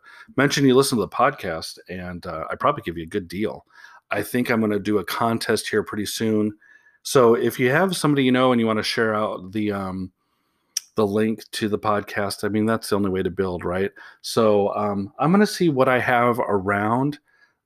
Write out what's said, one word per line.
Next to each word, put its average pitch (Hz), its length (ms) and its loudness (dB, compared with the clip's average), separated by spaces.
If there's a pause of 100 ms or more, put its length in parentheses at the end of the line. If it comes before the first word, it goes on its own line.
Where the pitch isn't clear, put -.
(360)
mention 139 300 2
you 123 80 6
listen 135 240 4
to 101 40 2
the 87 60 -2
podcast, 101 680 -4 (100)
and, 90 380 -10
uh, 80 240 -8
I'd 80 100 -8
probably 143 220 0
give 82 140 -8
you 82 80 -8
a - 20 -12
good 85 220 -6
deal. 87 380 -6 (440)
I 101 120 -2
think 123 280 -2
I'm 113 100 2
gonna 104 180 0
do 101 200 0
a 90 60 -2
contest 113 640 -2
here 104 140 0
pretty 104 240 -6
soon. 107 500 -2 (460)
So 120 320 6
if 120 240 0
you 127 120 2
have 180 260 0
somebody 147 280 2
you 127 80 4
know 127 200 4
and 117 80 4
you 113 60 2
wanna 107 160 0
share 110 320 0
out 98 380 -4
the, 104 200 -2
um, 95 400 -6 (840)
the 110 120 2
link 107 460 0
to 110 160 -2
the 104 100 -2
podcast, 104 680 -4
I 104 40 0
mean, 107 180 0
that's 113 240 -2
the 104 60 2
only 98 140 0
way 92 120 -2
to 92 80 -2
build, 90 340 -4
right? 92 280 -2 (280)
So, 104 540 2
um, 104 440 -4
I'm 143 120 2
gonna 202 160 6
see 180 220 0
what 131 200 2
I 127 120 2
have 120 380 2
around 107 800 0 (480)